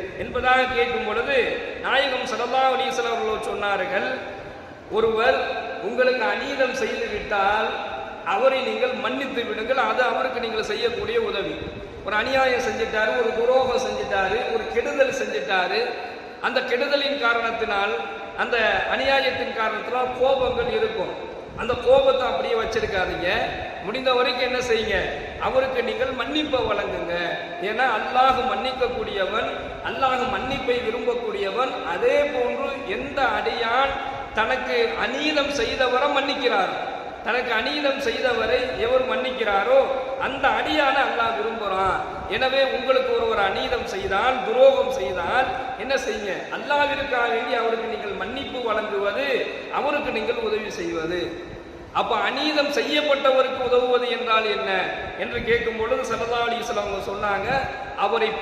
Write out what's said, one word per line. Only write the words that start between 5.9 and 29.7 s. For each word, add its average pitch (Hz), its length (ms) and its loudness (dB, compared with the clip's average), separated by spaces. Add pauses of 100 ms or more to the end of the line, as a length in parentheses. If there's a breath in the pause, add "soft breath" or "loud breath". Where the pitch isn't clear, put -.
அநீதம் 254 500 0
செய்து 226 320 -2
விட்டால் 208 640 0 (560)
அவரை 254 360 4
நீங்கள் 226 340 0
மன்னித்து 247 500 -4
விடுங்கள், 214 320 -2
அது 226 260 2
அவருக்கு 247 380 0
நீங்கள் 220 220 -2
செய்யக்கூடிய 214 580 -2
உதவி." 196 340 -2 (500)
ஒரு 208 120 -2
அநியாயம் 254 440 2
செஞ்சிட்டாரு, 220 580 0
ஒரு 226 180 2
துரோகம் 240 500 4
செஞ்சிட்டாரு, 202 520 0 (160)
ஒரு 214 180 0
கெடுதல் 262 400 2
செஞ்சிட்டாரு, 208 640 0 (640)
அந்த 240 200 0
கெடுதலின் 277 600 0
காரணத்தினால், 226 760 0 (440)
அந்த 233 180 0 (360)
அநியாயத்தின் 247 640 0
காரணத்தினால் 226 540 -2 (100)
கோபங்கள் 247 520 2
இருக்கும். 208 420 -2 (420)
அந்த 233 180 -2
கோபத்தை 254 520 6
அப்படியே 226 280 0
வச்சிருக்காதீங்க. 196 720 0 (560)
முடிந்த 262 280 0
வரைக்கும் 247 360 2
என்ன 247 100 0
செய்யுங்க, 214 380 2 (440)
அவருக்கு 247 420 2
நீங்கள் 226 300 -2
மன்னிப்பை 262 480 0
வழங்குங்க. 190 540 -2 (480)
ஏன்னா 226 300 0
அல்லாஹ் 254 540 4
மன்னிக்கக்கூடியவன், 240 1000 -2 (380)